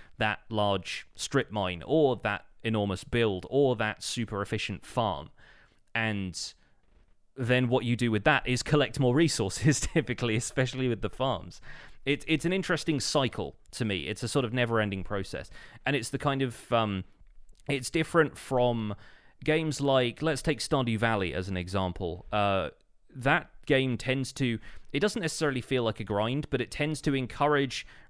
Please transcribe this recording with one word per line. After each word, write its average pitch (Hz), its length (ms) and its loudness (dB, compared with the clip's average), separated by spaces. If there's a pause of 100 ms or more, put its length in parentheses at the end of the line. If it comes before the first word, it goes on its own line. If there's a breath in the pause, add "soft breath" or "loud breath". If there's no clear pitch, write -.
(180 soft breath)
that 107 220 0 (100)
large 101 680 0
strip - 360 -2
mine 92 340 -2
or 135 380 4
that 104 220 -2 (180)
enormous 104 400 0
build 107 480 0
or 131 240 4
that 107 280 -2
super 107 380 -4
efficient 101 460 -6
farm. 92 420 -2 (640 soft breath)
And 104 600 -2 (840)
then 127 340 2
what 120 160 2
you 120 100 2
do 120 160 2
with 104 120 2
that 147 240 4
is 127 160 0
collect 143 360 2
more 127 160 4
resources, 139 640 4
<laughs> - 140 -2
typically, 117 420 0
especially 127 520 -2
with 117 140 0
the 104 100 -2
farms. - 500 -4 (440 loud breath)
It, 139 220 0
it's 156 180 0
an 170 80 2
interesting 170 460 0
cycle 117 560 -2 (160)
to - 140 -2
me. 98 220 0
It's 104 160 -6
a 120 40 -4
sort 131 180 0
of 107 80 -4
never-ending 110 500 0
process. - 480 -6 (340 loud breath)
And 139 100 0
it's 120 140 -4
the 135 80 -4
kind 135 240 0
of, 127 320 -2
um, 104 300 2 (680)
it's 139 220 -4
different 160 440 4
from 120 600 0 (480 soft breath)
games 156 360 0
like, 131 420 2
let's 151 200 0
take 147 180 0
Stardew 120 380 0
Valley 104 360 2
as 90 140 -4
an 95 80 -4
example. 90 760 -2
Uh, 98 380 2 (460)
that 139 340 0 (160)
game 131 320 2
tends 131 360 -2
to, 120 260 0 (320 soft breath)
it 143 80 -2
doesn't 208 220 0
necessarily 147 400 0
feel 127 220 0
like 110 160 0
a 113 40 -8
grind, 110 460 0
but 127 120 0
it - 100 -6
tends 151 300 -2
to 147 140 2
encourage 139 720 0 (220 soft breath)